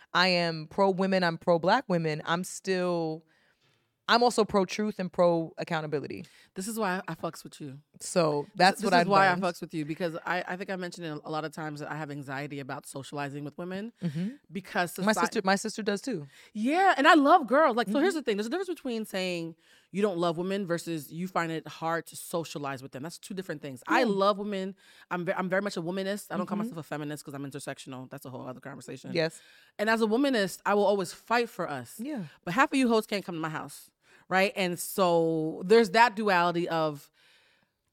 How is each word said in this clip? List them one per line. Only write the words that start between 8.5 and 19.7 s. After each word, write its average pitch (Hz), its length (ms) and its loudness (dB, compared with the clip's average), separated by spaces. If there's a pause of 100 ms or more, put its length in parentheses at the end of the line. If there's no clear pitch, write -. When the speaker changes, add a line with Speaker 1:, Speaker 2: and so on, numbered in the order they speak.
Speaker 1:
that's 190 240 4
Speaker 2:
this 196 100 2
Speaker 1:
what - 20 2
Speaker 2:
is 175 140 6
Speaker 1:
I - 20 -2
Speaker 2:
why 196 200 6
Speaker 1:
learned. 180 140 0
Speaker 2:
I 180 60 2
fucks - 120 -8
with 165 120 -12
you 156 120 -4
because 160 400 -4
I, 175 200 -2
I 180 120 -6
think 196 120 -10
I 196 60 -4
mentioned 175 320 -8
it 151 160 -8
a 160 80 -10
lot 156 140 -4
of 151 80 -8
times 151 260 -8
that 147 100 -10
I 147 60 -8
have 151 160 -8
anxiety 143 480 -8
about 139 260 -10
socializing 143 600 -8
with 139 120 -12
women 185 360 -8 (100)
Speaker 1:
Mm-hmm. 170 240 -2 (240)
Speaker 2:
because 180 480 -4
Speaker 1:
My 208 140 2
Speaker 2:
soci- 202 80 0
Speaker 1:
sister, 175 240 -2
my 190 100 4
sister 220 260 -6
does 202 200 -2
too. 165 260 -6 (260)
Speaker 2:
Yeah, 320 440 4
and 269 100 4
I 359 60 10
love 294 340 6
girls. 262 300 4
Like, 233 100 0
so 220 120 2
here's 302 140 4
Speaker 1:
Mm-hmm. - 60 -2
Speaker 2:
the 240 40 -8
thing. 208 140 0
There's 214 100 -2
a - 20 -6
difference 359 200 -4
between 233 360 -6
saying 175 500 -4 (380)